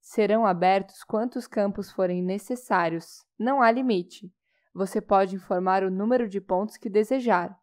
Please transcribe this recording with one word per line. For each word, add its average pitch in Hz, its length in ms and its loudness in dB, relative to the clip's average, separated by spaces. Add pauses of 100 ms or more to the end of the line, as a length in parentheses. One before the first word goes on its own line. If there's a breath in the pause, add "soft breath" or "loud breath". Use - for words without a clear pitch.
Serão 214 460 0
abertos 190 580 0
quantos 240 420 -4
campos 202 460 -4
forem 180 300 -2
necessários. 180 1040 -4 (120)
Não 262 220 0
há 233 100 6
limite. 226 640 -2 (420)
Você 190 260 -4
pode 196 340 2
informar 185 480 0
o 190 80 -2
número 220 380 0
de 196 120 -6
pontos 190 360 -4
que - 120 -10
desejar. 214 760 0